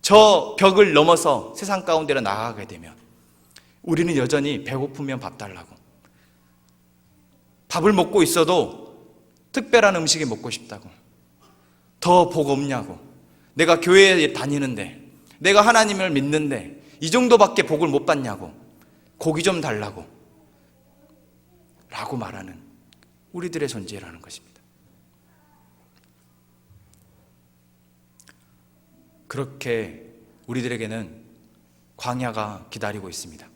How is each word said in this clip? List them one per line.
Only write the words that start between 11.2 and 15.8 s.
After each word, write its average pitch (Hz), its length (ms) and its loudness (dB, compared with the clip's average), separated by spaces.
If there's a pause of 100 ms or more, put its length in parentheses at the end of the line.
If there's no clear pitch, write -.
더 175 300 4
복 156 200 -2
없냐고, 131 500 -4 (540)
내가 165 260 2
교회에 180 540 6
다니는데, 135 680 -6 (380)
내가 196 220 4
하나님을 208 500 2